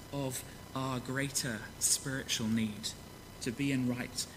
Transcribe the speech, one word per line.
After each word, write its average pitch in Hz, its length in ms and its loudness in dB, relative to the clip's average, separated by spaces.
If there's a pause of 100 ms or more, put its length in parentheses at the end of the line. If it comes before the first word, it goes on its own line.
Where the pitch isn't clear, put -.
(120)
of 135 320 -2 (320)
our 131 240 0
greater 131 580 0 (220)
spiritual - 640 2
need 110 440 2 (500)
to 131 100 -2
be 139 220 2
in 127 160 4
right 123 360 -2 (120)